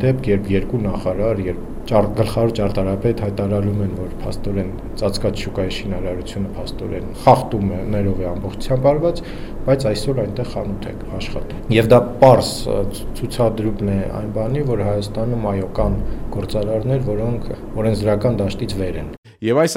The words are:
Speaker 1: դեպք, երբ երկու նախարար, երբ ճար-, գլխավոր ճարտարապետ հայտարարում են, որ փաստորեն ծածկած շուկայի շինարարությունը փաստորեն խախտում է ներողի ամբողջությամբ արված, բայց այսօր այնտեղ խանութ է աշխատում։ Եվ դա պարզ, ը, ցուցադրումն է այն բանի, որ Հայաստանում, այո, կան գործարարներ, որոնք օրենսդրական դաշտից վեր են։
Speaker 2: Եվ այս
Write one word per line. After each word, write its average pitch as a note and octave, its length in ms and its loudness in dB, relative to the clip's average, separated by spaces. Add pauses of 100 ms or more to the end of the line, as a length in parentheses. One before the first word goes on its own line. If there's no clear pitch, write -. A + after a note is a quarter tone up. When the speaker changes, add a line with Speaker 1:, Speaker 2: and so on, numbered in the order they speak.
Speaker 1:
դեպք, C3 300 2
երբ G2 200 2
երկու G#2+ 300 2
նախարար, G2 600 0
երբ - 280 -4 (120)
ճար-, G#2 320 4
գլխավոր A2+ 380 2
ճարտարապետ G2 720 0
հայտարարում G2+ 600 0
են, F#2 140 -2
որ F2+ 160 -6 (100)
փաստորեն G2 480 -2 (320)
ծածկած G2 400 0
շուկայի F#2+ 340 -2
շինարարությունը F#2 760 -4
փաստորեն F2+ 560 -6 (140)
խախտում A2 500 2
է F2 80 -4 (100)
ներողի G2 400 0
ամբողջությամբ G2+ 600 -2
արված, E3 300 0 (400)
բայց C3+ 300 2
այսօր B2 300 0
այնտեղ G#2 300 -4
խանութ G2+ 340 -4
է - 80 -8 (240)
աշխատում։ - 560 -4
Եվ A2 180 6
դա B2 80 12 (220)
պարզ, A#2+ 300 8 (100)
ը, A2 160 0 (400)
ցուցադրումն G#2+ 720 0
է G2 60 2 (220)
այն G#2+ 180 -4
բանի, B2 320 0
որ G#2 160 0
Հայաստանում, G#2 680 0
այո, F#2+ 200 -2 (100)
կան G2+ 160 2 (340)
գործարարներ, G#2+ 760 0
որոնք A2+ 400 -2 (320)
օրենսդրական G#2 600 2
դաշտից G2 360 -4
վեր F2 240 -2
են։ C#2+ 100 -10 (300)
Speaker 2:
Եվ A2+ 160 2
այս E3 200 4